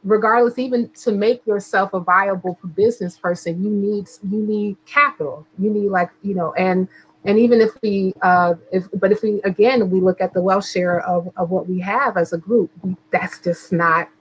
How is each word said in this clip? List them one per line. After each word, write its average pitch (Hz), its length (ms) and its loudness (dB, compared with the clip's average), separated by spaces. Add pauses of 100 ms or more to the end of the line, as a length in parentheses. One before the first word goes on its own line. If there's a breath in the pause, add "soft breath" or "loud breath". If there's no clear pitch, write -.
regardless, 220 560 2
even 247 300 -2
to - 240 -4
make 220 320 0
yourself 202 480 -2
a 190 60 -2
viable 185 600 0
p-, 190 80 -12
business 190 480 -2
person, 175 460 -4
you 208 60 -2
need, 202 400 -2 (200)
you 214 100 -2
need 208 360 -2 (100)
capital. 160 600 -2 (120)
You 196 120 0
need, 208 200 0
like, 180 200 0 (120)
you 202 120 -4
know, 170 220 -4
and, 185 320 0 (360 soft breath)
and 202 140 2
even 233 240 6
if 220 100 4 (120)
we, 196 300 -2 (100)
uh, 180 320 4 (160)
if, 185 140 -2 (100)
but 190 160 2
if 208 100 0
we, 208 220 -2
again, 202 480 2
we 185 100 2
look 185 200 2
at 185 120 -4
the 185 80 0
wealth 185 260 0
share 175 340 0
of, 180 360 -4
of 175 140 -2
what 185 160 -2
we 185 140 -2
have 214 360 -2
as 170 160 -2
a 170 60 -6
group, 202 320 0 (100)
we, 185 140 -4 (160)
that's - 280 -4
just - 320 -6
not 165 380 2 (120)